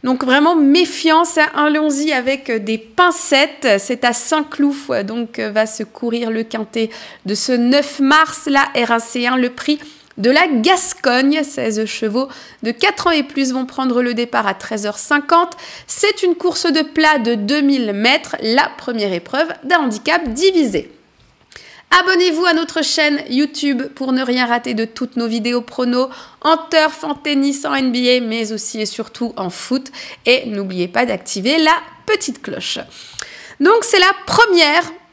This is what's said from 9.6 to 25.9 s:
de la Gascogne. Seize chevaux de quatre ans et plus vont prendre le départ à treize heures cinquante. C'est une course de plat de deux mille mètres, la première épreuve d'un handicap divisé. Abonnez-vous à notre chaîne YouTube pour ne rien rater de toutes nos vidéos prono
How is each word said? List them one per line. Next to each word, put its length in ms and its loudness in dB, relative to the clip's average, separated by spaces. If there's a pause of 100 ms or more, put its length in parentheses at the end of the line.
de 100 2
la 180 4
Gascogne. 960 2
Seize 420 -4
chevaux 420 -4 (340)
de 100 -4
quatre 360 -2
ans 40 4
et 120 2
plus 280 -2
vont 140 -4
prendre 380 -2
le 100 -2
départ 320 -2
à 80 -2
treize 320 -8
heures 140 -4
cinquante. 580 2 (300)
C'est 340 0
une 140 2
course 360 0
de 120 2
plat 340 2
de 160 0
deux 280 0
mille 320 2
mètres, 480 0
la 360 2
première 360 -4
épreuve 340 -2 (160)
d'un 160 2
handicap 500 -2
divisé. 600 0 (1120)
Abonnez-vous 440 2
à 60 4
notre 320 0
chaîne 460 0
YouTube 540 -2 (120)
pour 160 -4
ne 100 0
rien 240 0
rater 280 -2
de 100 -2
toutes 320 -8
nos 100 -2
vidéos 360 -2
prono 480 -2 (320)